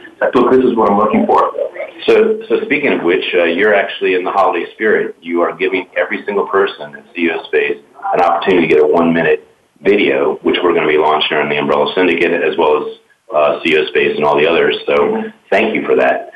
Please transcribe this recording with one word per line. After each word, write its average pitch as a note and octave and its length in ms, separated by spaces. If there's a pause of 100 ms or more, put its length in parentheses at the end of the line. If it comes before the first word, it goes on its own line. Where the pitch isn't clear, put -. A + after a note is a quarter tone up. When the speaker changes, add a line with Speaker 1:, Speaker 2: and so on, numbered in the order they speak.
(120)
Speaker 1:
It's - 80
like, - 140
"Look, A#2+ 160
this B2+ 140
is A2 100
what G#2+ 160
I'm G2+ 80
looking A2 280
for." - 260 (540)
Speaker 2:
So, G#3+ 420
so A2 160
speaking C#3 280
of E2+ 120
which, F2 200 (100)
uh, F2 100
you're F#2 280
actually F#2+ 440
in F2+ 80
the F#2 80
holiday F2 400
spirit. G#2 480
You E2+ 220
are D#2+ 140
giving F#2 400
every F#2+ 300
single G2+ 220
person D#2 480
at - 80 (100)
C E2+ 120
E E2 40
O D#2+ 140
Space D2 340 (340)
an F2+ 80
opportunity E2+ 460
to D#2+ 80
get D2+ 80
a D2+ 40
one-minute E2 600 (340)
video, D2+ 640
which E2 200
we're E2+ 120
gonna E2 140
be D2+ 100
launching D#2 380
on D2+ 120
the D2 80
Umbrella D2 380
Syndicate, E2+ 480
as D#2+ 160
well D#2 140 (100)
as, - 160 (340)
uh, D2+ 300
C D#2+ 120
E D#2 40
O - 80
Space D2 300
and D2+ 80
all D2 120
the D2+ 100
others. D#2 300 (100)
So C#2+ 360 (280)
thank - 220
you - 140
for C3+ 80
that. - 420